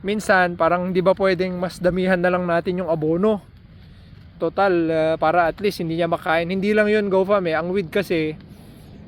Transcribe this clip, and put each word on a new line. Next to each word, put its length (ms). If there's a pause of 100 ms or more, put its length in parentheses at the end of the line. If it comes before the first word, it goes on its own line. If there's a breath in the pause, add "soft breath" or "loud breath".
minsan, 560
parang 400
di 80
ba 80
pwedeng 480
mas 160
damihan 400
na 160
lang 160
natin 320
yung 80
abono? 560 (960 loud breath)
Total, 320 (160)
ah, 320
para 240
at 160
least 240
hindi 160
niya 80
makain. 400
Hindi 240
lang 160
yun, 240
Go 160
Fam, 160
eh. 80
Ang 160
weed 240
kasi, 400 (760 loud breath)